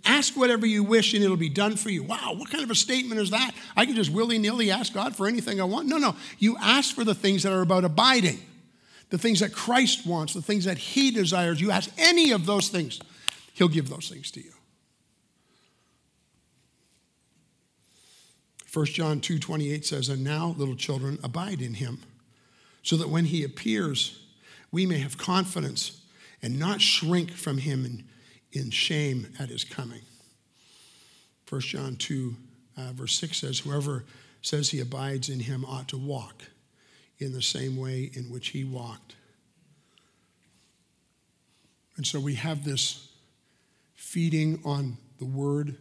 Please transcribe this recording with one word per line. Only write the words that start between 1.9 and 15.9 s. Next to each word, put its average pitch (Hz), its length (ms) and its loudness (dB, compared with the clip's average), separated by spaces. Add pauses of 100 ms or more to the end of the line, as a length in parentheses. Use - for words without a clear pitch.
you." 160 120 -2
Wow, - 300 -4
what 240 160 -10
kind 302 140 -4
of 233 80 -4
a 208 40 0
statement 254 460 0
is 190 80 0
that? 226 260 0 (200)
I 226 100 6
can 254 100 -2
just 196 140 2
willy-nilly 220 640 2
ask 220 200 0
God 214 240 -2
for 196 120 0
anything 214 340 -2
I 185 40 2
want. 262 220 -2
No, 311 100 2
no. 262 200 2 (220)
You 220 180 4
ask 254 360 4
for 233 120 0
the 208 100 4
things 196 280 2
that 196 100 2
are 185 80 4
about 185 240 4
abiding, 190 580 4 (680)
the 185 80 0
things 226 200 4
that 202 140 0
Christ 240 520 2
wants, 165 280 -2
the 175 80 -6
things 202 240 2
that 180 140 0
he 269 320 4
desires. 175 500 2
You 202 100 2
ask - 240 2
any 330 360 8
of 180 160 2
those 196 220 2
things, 156 300 -2 (540)
he'll 180 160 6
give 151 180 0
those - 220 -10
things - 220 -14
to 127 120 -16
you. - 60 -20 (4000)